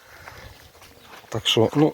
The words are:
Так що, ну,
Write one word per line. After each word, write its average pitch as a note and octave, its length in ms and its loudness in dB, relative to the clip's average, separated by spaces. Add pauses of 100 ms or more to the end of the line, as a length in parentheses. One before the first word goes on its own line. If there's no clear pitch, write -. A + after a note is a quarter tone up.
(1300)
Так - 180 -8
що, A2 300 2
ну, D3 180 4